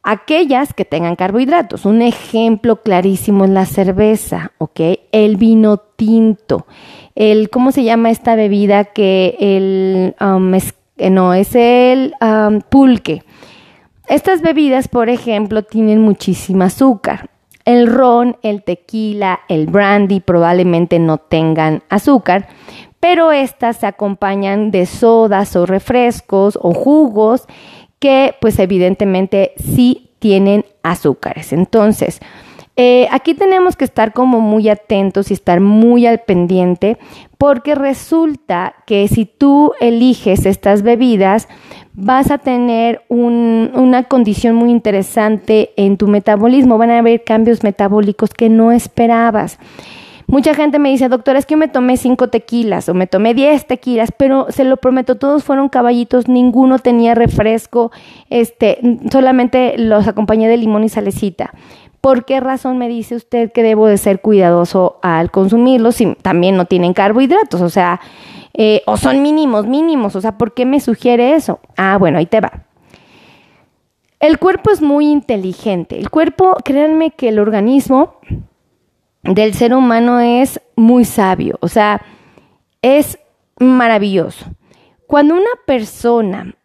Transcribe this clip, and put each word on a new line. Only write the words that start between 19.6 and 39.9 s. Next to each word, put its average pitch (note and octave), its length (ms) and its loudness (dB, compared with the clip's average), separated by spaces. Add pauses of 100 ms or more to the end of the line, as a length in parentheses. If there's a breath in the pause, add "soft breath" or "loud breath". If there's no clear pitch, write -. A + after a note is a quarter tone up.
brandy G3+ 520 0
probablemente F3 800 0
no D#3+ 180 0
tengan D#3+ 720 -2
azúcar, G3+ 600 0 (520 loud breath)
pero E4 320 2
estas B3 460 -4
se A3 80 -6
acompañan G3+ 840 -4
de F#3 140 0
sodas A3 720 0
o F3 80 2
refrescos G3+ 960 -2
o E3+ 140 0
jugos A#3+ 720 0 (540 loud breath)
que, C4+ 380 2
pues, A3 200 -2
evidentemente F#3+ 1000 0
sí - 640 0
tienen G3+ 480 2 (160)
azúcares. D#3 720 -6
Entonces, G#3 680 0 (560 loud breath)
eh, B3 340 4
aquí D4 220 -2
tenemos F#4 440 0
que C4+ 100 -2
estar A3 260 -2
como B3 280 0
muy G#3+ 280 0
atentos G3 640 -2
y G3+ 40 0
estar F3 260 0
muy A#3 460 4
al A#3 120 2
pendiente, F3+ 800 -2 (400 loud breath)
porque C#4+ 360 0
resulta C#4 1000 -4 (120)
que G3+ 220 0
si A3 160 0
tú C#4+ 560 2
eliges A#3 640 0